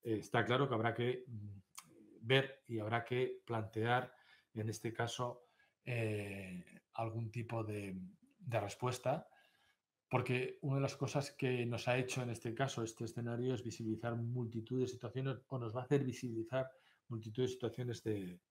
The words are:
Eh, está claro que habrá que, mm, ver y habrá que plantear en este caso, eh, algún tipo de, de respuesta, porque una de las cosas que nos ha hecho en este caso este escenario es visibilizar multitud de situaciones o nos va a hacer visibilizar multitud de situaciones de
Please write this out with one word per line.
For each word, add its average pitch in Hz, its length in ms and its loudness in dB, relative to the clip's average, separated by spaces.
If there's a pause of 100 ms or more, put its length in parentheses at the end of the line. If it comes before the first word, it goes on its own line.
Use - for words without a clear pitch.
Eh, 110 160 2
está 117 260 4
claro 131 240 4
que 120 60 2
habrá 110 200 2
que, 123 320 0
mm, 104 320 -10 (640)
ver 135 440 4
y 113 120 -2
habrá 113 260 2
que 127 400 0
plantear 117 680 0 (420)
en 110 140 -2
este 110 240 -4
caso, 120 520 -4 (400)
eh, 101 800 -2 (300)
algún 113 360 -4
tipo 113 340 -4
de, 101 320 -4 (420)
de 117 220 0
respuesta, 123 680 -2 (800)
porque 127 540 2
una 139 140 0
de 139 60 2
las 135 140 0
cosas 139 340 0
que 127 360 2
nos 120 200 -2
ha 123 120 6
hecho 127 240 0
en 120 80 0
este 120 220 -4
caso 127 300 0
este 113 220 -4
escenario 120 500 0
es 117 80 -2
visibilizar 113 540 -2
multitud 117 640 0
de 127 80 4
situaciones 127 580 -2
o 131 120 -4
nos 113 160 -4
va 127 80 -2
a - 20 -6
hacer 139 180 6
visibilizar 127 680 -2 (400)
multitud 110 340 -4
de 127 60 4
situaciones 120 540 -4
de 98 380 -2 (100)